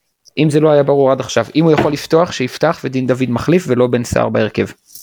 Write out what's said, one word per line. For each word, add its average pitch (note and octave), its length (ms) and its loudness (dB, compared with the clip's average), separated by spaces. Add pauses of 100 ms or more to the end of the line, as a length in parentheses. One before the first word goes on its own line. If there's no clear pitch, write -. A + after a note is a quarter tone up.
(380)
אם D#3 120 2
זה D3+ 100 2
לא D3+ 100 4
היה C#3+ 120 4
ברור C#3 300 2
עד C3 80 -2
עכשיו, A#2 260 -2 (100)
אם D#3+ 80 2
הוא D#3+ 80 4
יכול D3 200 0
לפתוח, E3 400 0
שיפתח D3+ 520 -4
ודין B2+ 220 -4
דוד B2 240 -2
מחליף D#3 380 0
ולא B2 180 2
בן B2 180 -2
סער A#2 240 -2
בהרכב. A2 380 -2 (360)